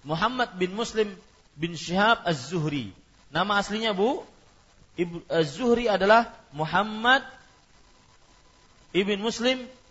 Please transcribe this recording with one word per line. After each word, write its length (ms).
Muhammad 560
bin 160
Muslim 400
bin 240
Syihab 480
Az-Zuhri. 640
Nama 320
aslinya, 320
Bu, 320
Ibu-, 320
Az-Zuhri 560
adalah 480
Muhammad 720
ibn 320
Muslim 400